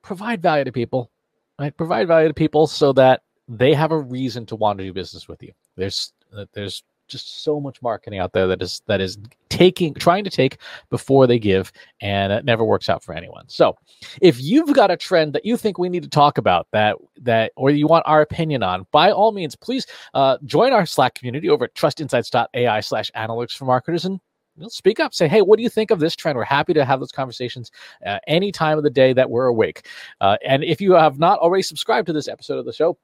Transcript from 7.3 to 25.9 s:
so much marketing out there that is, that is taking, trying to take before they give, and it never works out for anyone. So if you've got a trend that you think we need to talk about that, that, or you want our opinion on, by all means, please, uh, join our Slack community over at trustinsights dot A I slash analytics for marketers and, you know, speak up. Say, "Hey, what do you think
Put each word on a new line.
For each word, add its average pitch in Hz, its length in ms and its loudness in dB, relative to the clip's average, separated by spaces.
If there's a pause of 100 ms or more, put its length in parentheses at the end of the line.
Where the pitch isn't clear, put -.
so 147 160 -2
much 139 220 -14
marketing 107 360 -8
out 87 140 -4
there 95 140 2
that 92 160 -2
is, - 240 -10
that 101 140 0
is 95 180 -6 (300)
taking, 180 460 2
trying 185 300 0
to 190 60 -8
take 131 260 0 (320)
before 135 380 4
they 120 120 4
give, 95 320 0 (300)
and 98 320 -2
it 110 120 -2
never 117 200 2
works 104 240 0
out 85 160 -2
for 87 100 -16
anyone. 87 340 -16
So - 280 2 (460)
if 143 180 6
you've 285 320 2
got 208 180 6
a 170 60 -2
trend 160 380 0
that - 100 -4
you 233 120 -2
think 202 220 -4
we 180 100 -2
need 180 160 -4
to 143 40 -18
talk 147 300 4
about 90 340 0
that, 107 240 0 (240)
that, 113 340 0
or 135 160 0
you 147 160 0
want 165 200 4
our 151 160 4
opinion 151 400 -2
on, 92 300 -4
by 170 200 4
all 202 180 2
means, 180 240 -10
please, - 320 -8 (280)
uh, 135 300 2
join 202 280 2
our 202 140 2
Slack - 280 0
community 123 340 -8
over 127 180 2
at - 80 -14
trustinsights 135 560 -2
dot 120 240 -2
A 123 120 0
I 110 140 0
slash 110 340 -6
analytics 113 420 -8
for 135 100 -10
marketers 151 380 -2
and, 190 140 -6 (380)
you 156 60 -20
know, 226 60 -18
speak 220 320 -2
up. 302 140 -4
Say, 170 140 0
"Hey, 208 140 4
what 202 140 6
do 226 60 -6
you 240 80 -2
think 220 200 -4